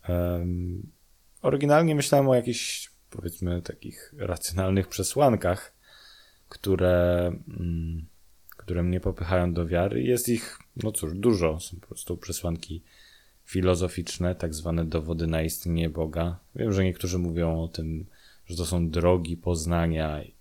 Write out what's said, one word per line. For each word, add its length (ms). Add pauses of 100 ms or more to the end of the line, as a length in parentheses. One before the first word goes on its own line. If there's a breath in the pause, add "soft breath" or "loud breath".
Em, 800 (600)
oryginalnie 520
myślałem 340
o 60
jakichś, 560 (200)
powiedzmy, 520
takich 560
racjonalnych 720
przesłankach, 880 (760 loud breath)
które, 760 (220)
mm, 580 (500)
które 260
mnie 180
popychają 540
do 120
wiary. 360
Jest 260
ich, 300 (180)
no 160
cóż, 220
dużo. 460
Są 200
po 60
prostu 300
przesłanki 680 (640 soft breath)
filozoficzne, 920
tak 200
zwane 300
dowody 420
na 160
istnienie 480
Boga. 480 (160)
Wiem, 180
że 120
niektórzy 340
mówią 440
o 60
tym, 380 (400 soft breath)
że 100
to 100
są 240
drogi 460
poznania 880 (180)